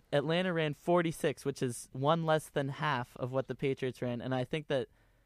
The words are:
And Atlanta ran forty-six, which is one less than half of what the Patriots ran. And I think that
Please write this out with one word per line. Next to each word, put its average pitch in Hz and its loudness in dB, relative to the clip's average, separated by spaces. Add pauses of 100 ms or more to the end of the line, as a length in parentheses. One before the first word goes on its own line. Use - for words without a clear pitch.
(120)
And 147 4
Atlanta 170 0
ran 156 0
forty-six, 165 2
which 139 -4
is 120 -4
one 156 2
less 156 2
than 139 -2
half 135 -2
of 127 -4
what 131 0
the 131 -6
Patriots 135 -2
ran. 120 -4
And 131 -2
I 127 0
think 156 -4
that 131 0 (380)